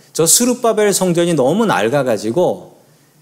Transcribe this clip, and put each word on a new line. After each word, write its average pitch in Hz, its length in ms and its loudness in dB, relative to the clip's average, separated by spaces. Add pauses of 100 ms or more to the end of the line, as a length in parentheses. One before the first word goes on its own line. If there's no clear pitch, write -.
(140)
저 160 120 0
스룹바벨 220 680 0
성전이 175 420 0
너무 156 300 2
낡아가지고 117 1120 -2 (440)